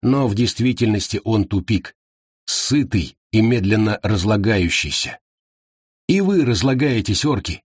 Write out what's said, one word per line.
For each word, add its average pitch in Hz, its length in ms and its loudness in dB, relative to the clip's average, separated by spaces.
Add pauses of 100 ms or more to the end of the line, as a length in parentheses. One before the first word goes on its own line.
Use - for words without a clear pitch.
но 131 260 2
в 101 80 0
действительности 113 880 0
он 107 220 0
тупик, 95 500 -2 (500)
сытый 131 720 -2 (140)
и 110 100 4
медленно 107 600 2
разлагающийся. 101 1160 -2 (880)
И 190 140 2
вы 185 240 2
разлагаетесь, 123 800 0
орки. 104 400 -4